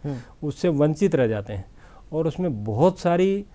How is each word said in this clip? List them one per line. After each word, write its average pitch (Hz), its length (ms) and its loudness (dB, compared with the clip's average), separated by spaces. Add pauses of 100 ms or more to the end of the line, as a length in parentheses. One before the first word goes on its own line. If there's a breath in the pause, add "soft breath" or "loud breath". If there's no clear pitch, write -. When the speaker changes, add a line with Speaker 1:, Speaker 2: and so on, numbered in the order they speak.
Speaker 1:
हम्म। 143 440 -8
Speaker 2:
उससे 180 200 -2
वंचित 156 460 2
रह 131 120 4
जाते 107 260 -4
हैं। 95 140 -10 (460 soft breath)
और 160 140 -2
उसमें 151 380 -4
बहुत 143 340 2
सारी 190 460 2 (100)